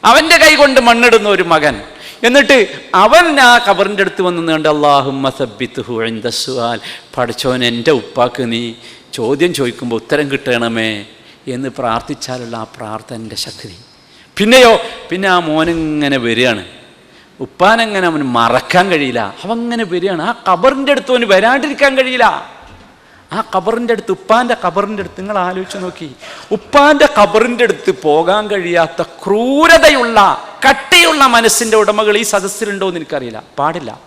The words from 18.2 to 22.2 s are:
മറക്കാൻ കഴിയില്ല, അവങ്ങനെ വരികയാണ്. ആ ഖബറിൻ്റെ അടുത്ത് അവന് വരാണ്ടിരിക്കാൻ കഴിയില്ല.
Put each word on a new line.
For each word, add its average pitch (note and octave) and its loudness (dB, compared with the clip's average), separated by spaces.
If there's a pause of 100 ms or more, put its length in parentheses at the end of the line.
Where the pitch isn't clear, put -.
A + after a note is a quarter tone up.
മറക്കാൻ B2 2
കഴിയില്ല, B2+ -2 (220)
അവങ്ങനെ A#3 -6 (100)
വരികയാണ്. F3+ -4
ആ - -2 (160)
ഖബറിൻ്റെ C4 2
അടുത്ത് C4 -4
അവന് A#3 0
വരാണ്ടിരിക്കാൻ C4+ 2
കഴിയില്ല. B3+ 2 (1080)